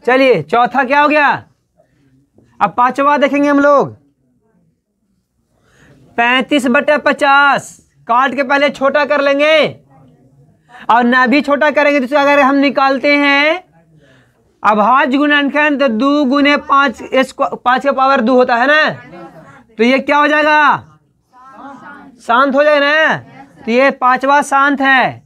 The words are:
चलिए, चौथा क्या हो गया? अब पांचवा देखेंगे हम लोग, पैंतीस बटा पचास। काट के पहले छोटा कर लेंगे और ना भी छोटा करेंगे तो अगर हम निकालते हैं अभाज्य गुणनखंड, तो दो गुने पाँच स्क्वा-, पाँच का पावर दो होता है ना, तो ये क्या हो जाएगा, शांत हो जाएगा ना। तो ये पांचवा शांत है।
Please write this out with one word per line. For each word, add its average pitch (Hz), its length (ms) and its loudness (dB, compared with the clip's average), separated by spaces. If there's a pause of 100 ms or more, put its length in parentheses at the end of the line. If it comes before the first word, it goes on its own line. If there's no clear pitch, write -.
चलिए, 254 400 2
चौथा 240 400 -2
क्या 277 160 -2
हो 294 80 2
गया? 294 200 0 (1300)
अब 196 160 -2
पांचवा 269 420 0
देखेंगे 285 300 0
हम 285 120 2
लोग, 269 340 2 (2250)
पैंतीस 240 500 0
बटा 285 320 0
पचास। 285 800 0 (300)
काट 247 260 0
के 269 80 -4
पहले 277 280 0
छोटा 277 340 -2
कर 285 160 -2
लेंगे 285 360 0 (1300)
और 233 140 4
ना 254 220 2
भी 262 160 2
छोटा 285 280 0
करेंगे 285 300 0
तो 262 180 -4
अगर 285 220 2
हम 269 160 2
निकालते 277 600 0
हैं 285 460 0 (1000)
अभाज्य 240 560 2
गुणनखंड, 294 640 0
तो 277 80 2
दो 277 380 0
गुने 285 320 0
पाँच 277 440 -2
स्क्वा-, 254 540 -4
पाँच 247 280 -2
का 277 80 0
पावर 262 280 0
दो 233 140 0
होता 247 220 2
है 240 100 -2
ना, 294 240 0 (840)
तो 220 120 -2
ये 262 160 2
क्या 285 160 -2
हो 294 120 2
जाएगा, 302 480 2 (1500)
शांत 247 320 0
हो 285 100 2
जाएगा 294 180 2
ना। 294 340 0 (400)
तो - 140 -10
ये 254 220 2
पांचवा 262 500 0
शांत 277 380 -2
है। 240 460 0